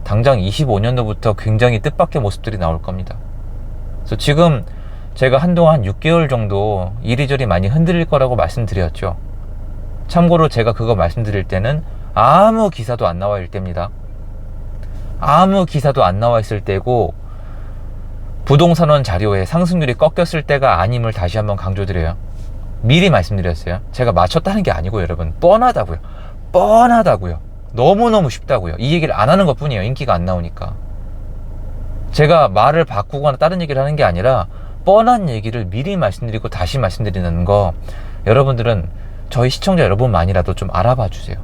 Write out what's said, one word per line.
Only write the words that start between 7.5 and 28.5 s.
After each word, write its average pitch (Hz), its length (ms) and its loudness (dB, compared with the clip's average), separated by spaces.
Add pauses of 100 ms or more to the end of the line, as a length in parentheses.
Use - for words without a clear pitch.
흔들릴 165 360 2
거라고 131 300 2
말씀드렸죠. 95 800 -2 (960)
참고로 170 400 4
제가 113 240 0
그거 117 220 0
말씀드릴 101 500 0
때는 117 360 -2 (320)
아무 196 560 6
기사도 113 380 -4
안 85 120 -2
나와 101 200 0
있을 87 100 -8
때입니다. 90 400 -6 (1300)
아무 185 440 4
기사도 135 380 0
안 92 160 2
나와 117 220 2
있을 107 180 -4
때고 101 540 -2 (1300)
부동산원 151 580 4
자료에 98 420 0
상승률이 165 500 0
꺾였을 165 480 0
때가 131 380 2
아님을 113 320 0
다시 92 240 -2
한번 107 200 -2
강조드려요. 92 580 -2 (680)
미리 165 280 4
말씀드렸어요. 90 680 0 (120)
제가 120 200 0
맞췄다는 160 500 2
게 170 80 0
아니고 95 320 -2
여러분, 82 380 -4
뻔하다고요. 175 580 2 (540)
뻔하다고요. 196 880 4 (340)
너무너무 196 560 4
쉽다고요. 92 480 -4